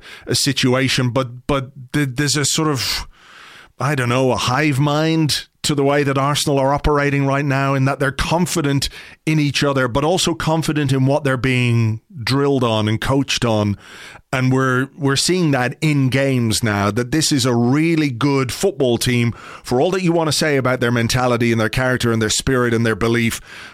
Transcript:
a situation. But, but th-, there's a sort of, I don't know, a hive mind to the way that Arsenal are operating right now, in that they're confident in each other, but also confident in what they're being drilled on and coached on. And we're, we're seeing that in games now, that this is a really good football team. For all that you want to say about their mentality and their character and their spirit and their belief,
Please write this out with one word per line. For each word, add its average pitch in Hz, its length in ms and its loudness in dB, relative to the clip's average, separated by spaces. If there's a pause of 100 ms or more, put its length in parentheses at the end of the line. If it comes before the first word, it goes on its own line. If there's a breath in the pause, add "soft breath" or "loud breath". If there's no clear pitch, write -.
(260 loud breath)
a - 80 -2
situation. 127 760 0
But, 123 360 -6
but 135 260 -4 (200)
th-, 147 200 0
there's 135 240 -2
a 147 80 0
sort 156 240 0
of, - 380 -4 (720 loud breath)
I 139 160 -2
don't 127 140 -2
know, 127 220 2
a 113 60 2
hive 131 420 0
mind 151 680 0 (160)
to 156 100 -2
the 139 100 0
way 143 200 2
that 135 120 0
Arsenal 139 420 0
are 135 140 2
operating 143 540 0
right 139 180 0
now, 139 300 0
in 135 120 2
that 139 120 0
they're 135 140 0
confident 156 760 -2 (380 loud breath)
in 160 120 2
each 143 260 0
other, 135 240 2
but 135 160 -2
also 175 300 0
confident 151 580 0
in 131 120 2
what 143 200 2
they're 131 120 2
being 117 640 0 (220)
drilled 135 420 2
on 110 240 2
and 110 120 0
coached 135 440 0
on. 104 320 2 (560 loud breath)
And 127 200 2
we're, 131 440 0
we're 139 200 0
seeing 170 340 2
that 127 320 0
in 143 260 2
games 127 540 0
now, 104 300 0
that 120 180 -4
this 151 220 0
is 131 120 2
a 127 100 2
really 147 560 2
good 131 420 0
football 131 440 0
team. 120 360 0
For - 480 -4
all 175 100 2
that 190 120 -2
you 170 100 2
want 170 160 0
to 180 40 0
say 151 240 0
about 127 240 0
their 120 120 2
mentality 120 600 0
and 113 80 2
their 107 80 0
character 127 440 0
and 113 100 0
their 107 80 0
spirit 123 420 0
and 113 140 2
their 110 100 2
belief, 117 440 0 (340 loud breath)